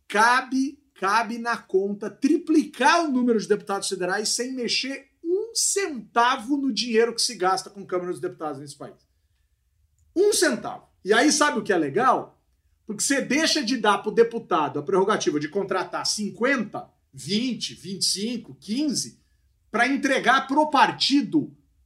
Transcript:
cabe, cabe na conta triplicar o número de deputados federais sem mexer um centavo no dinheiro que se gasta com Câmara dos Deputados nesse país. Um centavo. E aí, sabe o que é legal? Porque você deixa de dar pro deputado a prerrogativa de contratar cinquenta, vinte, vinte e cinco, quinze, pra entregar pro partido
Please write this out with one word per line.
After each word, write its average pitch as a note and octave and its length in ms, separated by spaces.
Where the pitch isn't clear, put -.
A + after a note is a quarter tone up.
cabe, B3 760
cabe A3 440
na A#3 200
conta G3+ 520
triplicar D4+ 920
o D4+ 80
número B3 260
de F3 100
deputados G3+ 420
federais F#3+ 400
sem B3+ 240
mexer B3+ 560
um G#4 320
centavo C4 1040
no C4+ 160
dinheiro A3+ 420
que - 80
se A#3+ 140
gasta F#3 340
com G3 160
Câmara F3+ 260
dos C#3+ 100
Deputados D3+ 400
nesse C#3+ 160
país. - 280
Um G4+ 160
centavo. A#3 560
E F#3 80
aí, C4 180
sabe C#4+ 300
o - 40
que G3 100
é F3 40
legal? D#3+ 640
Porque G#3 180
você C#4 160
deixa D4+ 420
de A#3+ 140
dar G3+ 220
pro G#3 140
deputado F3+ 680
a C#3+ 40
prerrogativa F#3 580
de D3+ 80
contratar F3+ 560
cinquenta, G#3+ 840
vinte, G3 640
vinte F3 300
e - 20
cinco, G3+ 500
quinze, G#3 640
pra A#3 160
entregar C4 600
pro D4+ 200
partido G#3+ 840